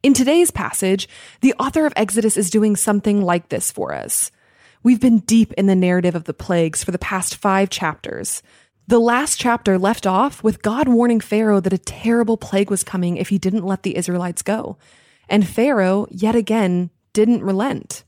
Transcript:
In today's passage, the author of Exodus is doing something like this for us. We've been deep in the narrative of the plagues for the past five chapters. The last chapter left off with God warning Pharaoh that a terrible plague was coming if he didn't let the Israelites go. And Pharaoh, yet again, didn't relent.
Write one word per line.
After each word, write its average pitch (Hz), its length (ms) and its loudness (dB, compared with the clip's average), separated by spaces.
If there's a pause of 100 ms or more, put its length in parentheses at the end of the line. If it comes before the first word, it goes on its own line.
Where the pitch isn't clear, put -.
In 269 120 6
today's 311 360 4
passage, 190 580 -2 (340)
the 269 180 4
author 302 260 0
of 285 80 0
Exodus 208 420 0
is 180 140 -2
doing 214 240 2
something 208 480 0
like 175 280 -2
this - 200 -4
for 73 240 -8
us. - 380 -6 (500)
We've 240 160 4
been 233 220 4
deep 226 320 2
in 196 140 0
the 190 100 4
narrative 180 400 2
of 165 80 -6
the - 100 -8
plagues 165 480 -2
for - 80 -6
the 180 80 -4
past - 380 -6
five 196 340 0
chapters. - 720 -8 (460)
The 233 100 4
last 240 400 0
chapter 233 400 0
left 196 300 0
off 220 340 0
with 220 180 0
God 254 280 -2
warning 240 320 4
Pharaoh 214 400 2
that 175 120 -2
a 185 60 -2
terrible 226 580 -2
plague 196 320 -2
was 196 140 -2
coming 175 340 -4
if - 120 -4
he 196 100 0
didn't 190 260 -2
let 190 200 -4
the - 120 -4
Israelites 175 460 -4
go. 208 340 -6 (520)
And 202 180 2
Pharaoh, 208 640 0
yet 214 240 -2
again, 190 560 0 (220)
didn't 220 320 2
relent. 196 640 -6